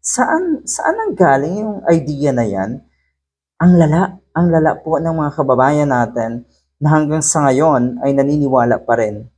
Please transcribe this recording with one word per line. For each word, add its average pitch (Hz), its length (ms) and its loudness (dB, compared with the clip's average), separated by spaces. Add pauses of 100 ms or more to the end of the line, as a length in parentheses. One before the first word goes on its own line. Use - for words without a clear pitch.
Saan, 311 640 -2
saan - 320 -4
ang 427 160 -4
galing 160 480 2
yung 208 240 -8
idea 143 480 0
na 120 80 0
yan? 104 400 -4 (800)
Ang 180 160 6
lala, 165 400 0 (160)
ang 170 160 2
lala 156 320 2
po 160 160 -2
ng 165 160 -4
mga 151 160 -2
kababayan 139 640 2
natin 117 480 -4 (320)
na 147 160 0
hanggang 156 320 0
sa 147 240 0
ngayon 131 560 2
ay 139 80 0
naniniwala 135 720 0
pa 117 160 0
rin 107 380 -6